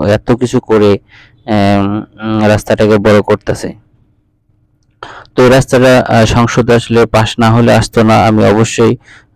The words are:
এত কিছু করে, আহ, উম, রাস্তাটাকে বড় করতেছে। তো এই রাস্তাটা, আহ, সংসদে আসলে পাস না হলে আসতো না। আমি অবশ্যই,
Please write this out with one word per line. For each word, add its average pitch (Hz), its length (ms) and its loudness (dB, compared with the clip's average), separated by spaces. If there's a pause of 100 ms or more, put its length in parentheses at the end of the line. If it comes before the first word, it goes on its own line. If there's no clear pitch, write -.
এত 107 240 -2
কিছু 120 280 -4
করে, 104 320 0
আহ, 101 920 -4 (400)
উম, 110 200 -4
রাস্তাটাকে 107 540 0
বড় 104 240 2
করতেছে। - 640 -6 (1500)
তো 127 80 0
এই 127 60 6
রাস্তাটা, 127 600 2
আহ, 117 160 2
সংসদে 117 500 0
আসলে 117 320 0
পাস 110 320 -2
না 113 120 2
হলে 117 220 2
আসতো 113 300 0
না। 110 240 2
আমি 107 180 0
অবশ্যই, 113 520 0 (400)